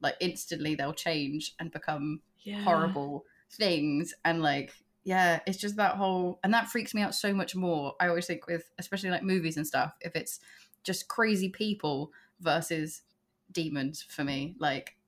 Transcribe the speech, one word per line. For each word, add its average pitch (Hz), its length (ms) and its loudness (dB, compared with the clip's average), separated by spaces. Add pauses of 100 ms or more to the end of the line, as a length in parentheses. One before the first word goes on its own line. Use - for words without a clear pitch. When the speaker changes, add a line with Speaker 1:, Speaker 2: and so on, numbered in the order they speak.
Speaker 1:
like, 143 200 0
instantly 160 540 -2
they'll 143 180 -4
change 151 640 -4
and 165 120 -8
become 151 500 -4 (220)
Speaker 2:
Yeah. 202 200 -6
Speaker 1:
horrible 156 600 2 (260)
things. 156 640 2 (120)
And, 165 180 4
like, 139 300 2 (320)
yeah, 180 420 4
it's 190 120 -2
just 208 180 -4
that 202 200 4
whole, 185 460 2
and 190 100 4
that 233 160 4
freaks - 240 -4
me 214 80 2
out - 140 0
so 202 180 0
much 196 220 -2
more. 165 440 0
I 175 100 4
always 175 180 0
think 165 200 -6
with, 165 320 -4
especially, 190 320 -2
like, 180 120 0
movies 175 340 2
and 156 100 -2
stuff, - 340 0
if 170 140 -6
it's - 240 -6 (440)
just - 260 -4
crazy 208 400 2
people 160 640 -2 (280)
versus 160 640 0 (480)
demons 147 520 -2
for - 220 -6
me, 139 340 -4
like, 139 380 -2 (100)